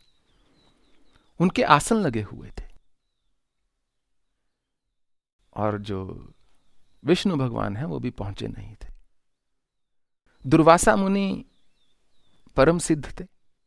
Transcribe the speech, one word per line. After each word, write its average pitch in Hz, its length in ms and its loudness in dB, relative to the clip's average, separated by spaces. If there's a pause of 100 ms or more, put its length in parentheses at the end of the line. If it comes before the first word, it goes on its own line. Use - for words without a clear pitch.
(1400)
उनके 175 220 2
आसन 147 340 4
लगे 127 260 0
हुए 110 380 -14
थे - 80 -14 (3000)
और 104 220 -2
जो 95 540 -10 (720)
विष्णु 180 320 2
भगवान 113 400 -4
हैं, 127 80 -6
वो 160 140 -8
भी 123 120 -8
पहुंचे 101 380 -8
नहीं 107 280 -14
थे। - 140 -16 (1600)
दुर्वासा 165 500 6
मुनि 196 480 -2 (1120)
परम 160 220 4
सिद्ध - 420 -4
थे, 175 40 -10 (420)